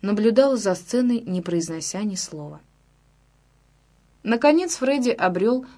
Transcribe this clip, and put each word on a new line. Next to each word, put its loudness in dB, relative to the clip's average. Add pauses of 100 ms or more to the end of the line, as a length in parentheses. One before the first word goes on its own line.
наблюдала 2
за 0
сценой, -2
не -6
произнося -4
ни -4
слова. -12 (1600)
Наконец 2
Фредди 0
обрел 0 (120)